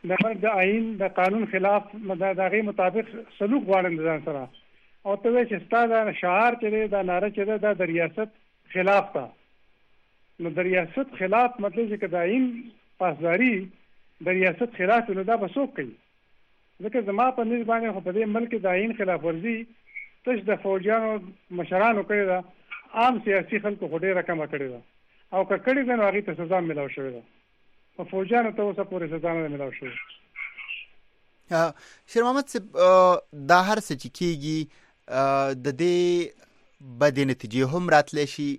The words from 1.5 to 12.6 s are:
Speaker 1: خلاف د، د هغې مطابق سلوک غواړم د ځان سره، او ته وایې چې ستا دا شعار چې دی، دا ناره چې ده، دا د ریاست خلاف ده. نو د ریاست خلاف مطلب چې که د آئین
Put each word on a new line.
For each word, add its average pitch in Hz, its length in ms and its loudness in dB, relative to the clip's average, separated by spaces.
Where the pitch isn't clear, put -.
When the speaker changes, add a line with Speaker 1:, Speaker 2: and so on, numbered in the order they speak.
Speaker 1:
خلاف 202 320 2
د، 190 280 -6
د - 80 -4
هغې 202 240 0
مطابق 202 360 0
سلوک 208 300 0
غواړم 180 260 2
د 156 120 -4
ځان 156 200 -2
سره، 143 160 -6
او 196 160 0
ته 240 80 -2
وایې 240 200 2
چې 202 160 -4
ستا 233 160 2
دا 226 80 4
شعار 208 400 4
چې 220 120 -2
دی، 220 80 0
دا 196 160 0
ناره 185 260 0
چې 202 140 -2
ده، 214 60 0
دا 214 140 4
د - 20 0
ریاست 170 380 -2
خلاف 190 320 4
ده. 131 100 -2
نو 170 160 -4
د - 100 -2
ریاست 185 400 0
خلاف 233 460 2
مطلب 226 260 -2
چې 208 100 -4
که 190 120 -4
د - 20 -4
آئین 254 200 2